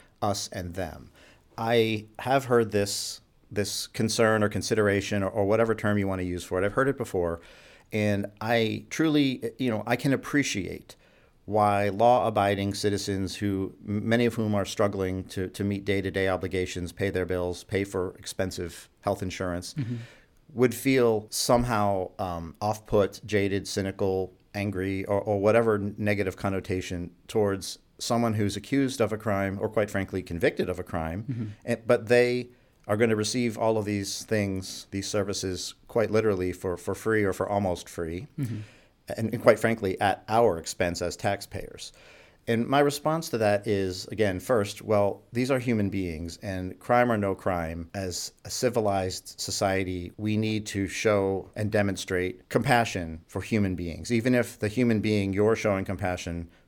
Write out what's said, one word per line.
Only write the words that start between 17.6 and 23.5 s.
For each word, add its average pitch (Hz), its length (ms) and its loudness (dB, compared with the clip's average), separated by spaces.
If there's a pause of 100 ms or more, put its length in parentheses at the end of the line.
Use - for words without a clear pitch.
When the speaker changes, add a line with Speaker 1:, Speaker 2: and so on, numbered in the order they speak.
Speaker 1:
pay 98 220 -2
for 92 340 -4
expensive - 720 -6 (120)
health 101 220 -2
insurance, 90 520 -6
Speaker 2:
Mm-hmm. 120 200 -6 (580)
Speaker 1:
would 123 220 4
feel 117 540 4
somehow, 104 800 2 (100)
um, 85 400 -6
off-put, 104 680 0
jaded, 98 420 0